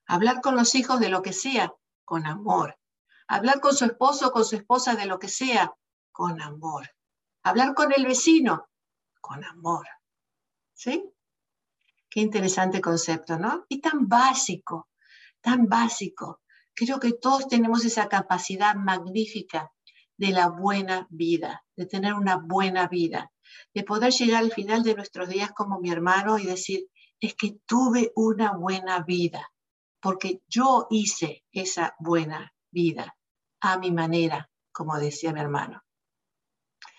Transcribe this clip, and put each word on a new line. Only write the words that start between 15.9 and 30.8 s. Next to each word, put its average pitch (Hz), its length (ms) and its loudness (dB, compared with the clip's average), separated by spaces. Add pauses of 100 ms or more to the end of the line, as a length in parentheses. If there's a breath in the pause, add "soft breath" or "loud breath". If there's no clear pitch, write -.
Creo 262 240 -2
que 240 140 2
todos 269 340 2
tenemos 233 380 4
esa 214 240 0
capacidad 190 680 0
magnífica 185 960 -4 (460 soft breath)
de 196 140 0
la 180 180 4
buena 185 600 -2
vida, 165 520 -2 (120)
de 185 100 -8
tener 202 300 -2
una 190 220 2
buena 185 500 0
vida, 175 440 -2 (420 loud breath)
de 202 100 -4
poder 220 280 2
llegar 226 320 4
al 226 80 2
final 214 300 0
de 226 140 2
nuestros 185 340 -10
días 202 220 -4
como 196 280 -6
mi 175 120 -4
hermano 190 480 2
y 196 60 -4
decir, 185 420 -6 (320 soft breath)
"Es - 160 -6
que - 220 -4 (100)
tuve 240 480 2
una 220 380 2
buena 185 500 -2
vida, 175 480 -2 (500)
porque 185 460 -2
yo 247 420 4